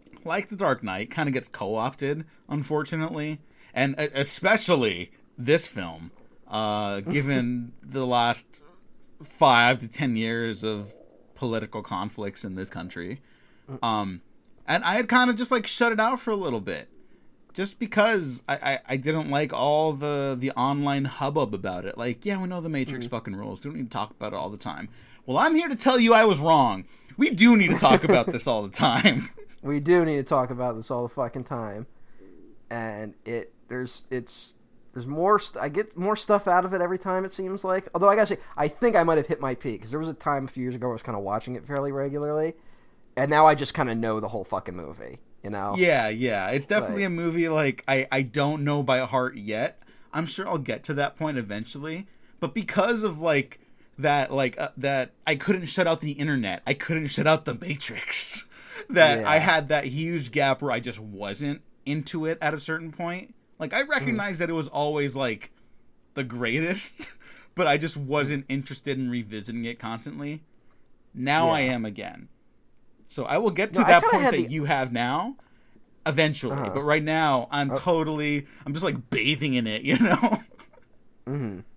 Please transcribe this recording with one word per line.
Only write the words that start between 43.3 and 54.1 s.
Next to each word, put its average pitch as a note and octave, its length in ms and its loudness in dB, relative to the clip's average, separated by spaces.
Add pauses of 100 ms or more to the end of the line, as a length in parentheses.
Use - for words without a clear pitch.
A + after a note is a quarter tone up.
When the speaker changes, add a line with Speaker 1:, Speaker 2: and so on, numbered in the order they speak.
Speaker 2:
I D3+ 80 10
just C#3+ 180 -6
kinda B2 220 0
know A2 240 0
the G#2+ 80 -6
whole G2+ 160 -6
fucking F#2 320 -6
movie, D2 440 -14 (240)
you G2+ 60 -10
know? G#2 280 -4
Speaker 1:
Yeah, D3+ 320 2
yeah. G#2+ 400 -2
It's C#3 160 -2
definitely G#3 380 0
Speaker 2:
Like F#3+ 40 0
Speaker 1:
a F3 80 -2
movie, E3+ 320 0
like, D3+ 400 0
I, C3+ 240 2
I C3+ 100 0
don't C#3+ 440 0
know D3 180 0
by B2+ 160 2
heart B2+ 380 -2
yet. G#2+ 440 -6 (300)
I'm E3 140 -4
sure F#3+ 220 -8
I'll F3 100 -2
get A#2+ 280 -6
to D3+ 100 -6
that C#3+ 200 -2
point D3+ 220 -4
eventually. C3 720 -8 (340)
But E3 120 -4
because A3+ 500 0
of, E3 180 -4
like, D3 400 0 (360)
that, C#3+ 360 0